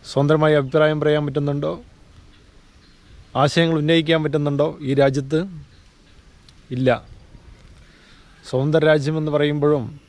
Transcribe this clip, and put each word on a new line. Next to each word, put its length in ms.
സ്വതന്ത്രമായി 500
അഭിപ്രായം 420
പറയാൻ 240
പറ്റുന്നുണ്ടോ? 460
ആശയങ്ങൾ 400
ഉന്നയിക്കാൻ 420
പറ്റുന്നുണ്ടോ 420
ഈ 20
രാജ്യത്ത്? 400
ഇല്ല. 120
സ്വതന്ത്ര 320
രാജ്യമെന്ന് 460
പറയുമ്പോഴും 480